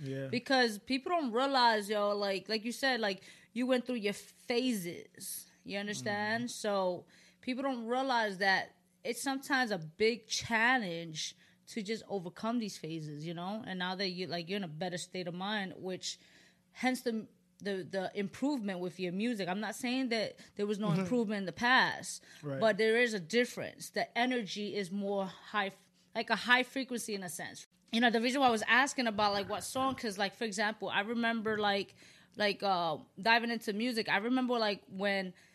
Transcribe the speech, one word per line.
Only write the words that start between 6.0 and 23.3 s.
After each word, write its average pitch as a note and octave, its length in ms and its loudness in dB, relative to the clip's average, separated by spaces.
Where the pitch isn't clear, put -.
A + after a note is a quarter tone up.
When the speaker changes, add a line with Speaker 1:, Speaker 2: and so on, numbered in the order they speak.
Speaker 1:
Mm. A#3+ 60 -6
Speaker 2:
So F#3+ 540 0
people B3+ 220 -4
don't B3 240 -2
realize A#3 520 2
that F#3+ 320 4
it's A#3 200 -6
sometimes C4+ 480 0
a G3 80 0
big A3 500 0
challenge G3+ 1080 0
to - 160 -6
just G#3+ 260 -6
overcome G3+ 500 -4
these G#3 180 -4
phases, D3+ 500 -8
you F3 60 -4
know? F#3 340 -6
And F#3 120 -6
now F3+ 160 -2
that F#3+ 160 -2
you, F3+ 160 -6
like, E3 240 -6
you're G3+ 80 -2
in G3+ 60 -4
a E3 40 -6
better E3+ 300 -6
state F3+ 300 -8
of E3+ 60 -6
mind, F#3+ 440 -4
which F3+ 400 -8
hence B3 280 0
the, A3 260 -4
the, F#3+ 280 -4
the F#3+ 240 -2
improvement G3+ 680 -2
with F3+ 200 -6
your F3+ 120 -2
music. G3 360 -2
I'm F#3 120 -2
not G#3+ 140 -4
saying B3+ 360 -2
that A3 260 -2
there G#3 100 -2
was G#3 120 -2
no G#3 100 0
Speaker 1:
Mm-hmm. E3+ 120 4
Speaker 2:
improvement G#3 380 0
in G3 80 -4
the E3 60 -4
past, A#3 720 2
Speaker 1:
Right. C#3 180 -4
Speaker 2:
but G#3+ 160 6
there A3 240 4
is A#3 140 2
a G3+ 60 -2
difference. F3+ 720 -2